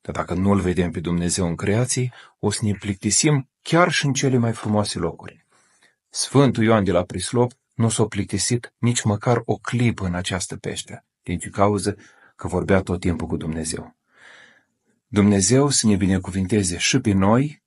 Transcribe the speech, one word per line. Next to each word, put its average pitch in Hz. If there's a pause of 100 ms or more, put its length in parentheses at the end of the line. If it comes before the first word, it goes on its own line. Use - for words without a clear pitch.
Dar -
dacă 85
nu-L 98
vedem 90
pe 87
Dumnezeu 87
în 85
creație, 120 (260)
o 107
să -
ne 104
plictisim 104 (120)
chiar 170
și -
în 139
cele 131
mai 117
frumoase 104
locuri. - (640)
Sfântul 120
Ioan 107
de 95
la 87
Prislop 120 (220)
nu 117
s-a 113
plictisit 104
nici 120
măcar 110
o 107
clipă 117
în 87
această 90
peșteră, - (180)
din 90
ce -
cauză 101 (400)
că -
vorbea 90
tot 90
timpul 82
cu 82
Dumnezeu. 80 (1120)
Dumnezeu 104
să -
ne 107
binecuvinteze 92
și 131
pe 107
noi 113